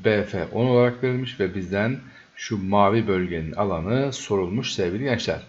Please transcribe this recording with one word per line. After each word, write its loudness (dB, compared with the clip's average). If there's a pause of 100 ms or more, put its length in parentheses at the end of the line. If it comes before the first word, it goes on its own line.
B 4
F -4
on 2
olarak 4
verilmiş -4
ve 0
bizden -2 (360)
şu -6
mavi 4
bölgenin 0
alanı -2
sorulmuş -2
sevgili -2
gençler. -2